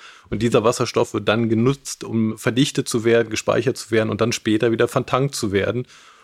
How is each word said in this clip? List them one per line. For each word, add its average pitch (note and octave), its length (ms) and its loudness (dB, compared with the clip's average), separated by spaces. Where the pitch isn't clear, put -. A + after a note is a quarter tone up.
Und G#2+ 120 -4
dieser A#2 200 4
Wasserstoff A#2 500 0
wird G#2 140 -4
dann A2 220 2
genutzt, A#2 560 0
um A2 340 -2
verdichtet B2+ 500 0
zu A#2 140 -2
werden, A2+ 280 4
gespeichert A2+ 460 0
zu - 140 -14
werden A2 200 2
und G#2 100 -2
dann A2+ 100 0
später A2+ 400 0
wieder A2+ 160 2
vertankt C3 480 0
zu G#2+ 160 -4
werden, A2 380 -2